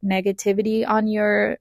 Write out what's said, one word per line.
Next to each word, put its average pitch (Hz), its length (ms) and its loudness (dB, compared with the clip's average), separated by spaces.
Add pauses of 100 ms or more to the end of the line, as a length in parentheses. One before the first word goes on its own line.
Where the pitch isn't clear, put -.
negativity 196 840 0
on 214 200 2
your 208 520 0